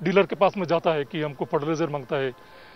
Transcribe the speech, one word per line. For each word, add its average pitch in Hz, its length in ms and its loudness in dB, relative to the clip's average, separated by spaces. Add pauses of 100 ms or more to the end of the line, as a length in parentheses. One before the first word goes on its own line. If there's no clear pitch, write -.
डीलर 185 220 4
के 160 100 -8
पास 180 220 2
में 190 80 -2
जाता 165 260 2
है 147 140 0
कि 160 160 -6
हमको 151 240 -6
फर्टिलाइजर 156 440 -2
मांगता 143 260 -6
है। 135 160 -2 (440)